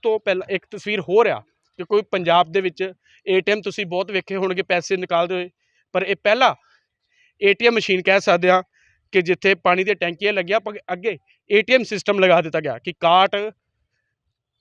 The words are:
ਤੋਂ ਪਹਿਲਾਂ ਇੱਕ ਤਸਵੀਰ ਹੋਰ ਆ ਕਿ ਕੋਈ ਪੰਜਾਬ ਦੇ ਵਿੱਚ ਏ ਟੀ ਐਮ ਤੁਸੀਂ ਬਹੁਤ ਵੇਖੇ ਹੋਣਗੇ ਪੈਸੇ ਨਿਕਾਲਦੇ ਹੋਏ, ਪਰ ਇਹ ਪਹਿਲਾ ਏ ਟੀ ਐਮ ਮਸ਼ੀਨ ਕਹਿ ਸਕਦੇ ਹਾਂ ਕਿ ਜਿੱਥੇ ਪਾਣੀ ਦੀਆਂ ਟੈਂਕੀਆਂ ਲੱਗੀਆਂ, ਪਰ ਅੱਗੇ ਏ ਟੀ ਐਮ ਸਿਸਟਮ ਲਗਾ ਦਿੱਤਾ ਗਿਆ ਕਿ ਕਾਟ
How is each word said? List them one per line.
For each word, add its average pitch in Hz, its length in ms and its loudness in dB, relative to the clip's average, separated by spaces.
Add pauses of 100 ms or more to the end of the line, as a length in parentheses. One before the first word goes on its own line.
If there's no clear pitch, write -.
ਤੋਂ 220 180 0
ਪਹਿਲਾਂ 185 320 -2
ਇੱਕ 185 180 -6
ਤਸਵੀਰ 208 300 -6
ਹੋਰ 208 260 2
ਆ 127 140 -2 (360)
ਕਿ 180 80 -10
ਕੋਈ 208 180 0
ਪੰਜਾਬ 170 500 0
ਦੇ 190 80 0
ਵਿੱਚ 185 320 -6 (360)
ਏ 190 120 2
ਟੀ 196 120 -2
ਐਮ 214 80 0
ਤੁਸੀਂ 196 260 -8
ਬਹੁਤ 180 240 -4
ਵੇਖੇ 190 260 -6
ਹੋਣਗੇ 185 260 -4
ਪੈਸੇ 180 340 -2
ਨਿਕਾਲਦੇ 175 380 -2
ਹੋਏ, 180 160 -6 (420)
ਪਰ 180 100 -2
ਇਹ 190 140 -2
ਪਹਿਲਾ 220 400 2 (840)
ਏ 202 120 4
ਟੀ 233 120 0
ਐਮ 233 80 4
ਮਸ਼ੀਨ 190 280 -2
ਕਹਿ 190 180 2
ਸਕਦੇ 180 300 2
ਹਾਂ 185 120 4 (500)
ਕਿ 190 100 2
ਜਿੱਥੇ 180 320 0
ਪਾਣੀ 185 300 0
ਦੀਆਂ 202 100 -2
ਟੈਂਕੀਆਂ 175 380 -4
ਲੱਗੀਆਂ, 196 280 -2
ਪਰ 208 180 -10 (140)
ਅੱਗੇ 185 260 -6 (320)
ਏ 208 120 2
ਟੀ 247 120 0
ਐਮ 247 80 2
ਸਿਸਟਮ 202 360 -4
ਲਗਾ 180 220 6
ਦਿੱਤਾ 160 200 0
ਗਿਆ 131 180 -6
ਕਿ 180 140 -10
ਕਾਟ 185 440 2 (1200)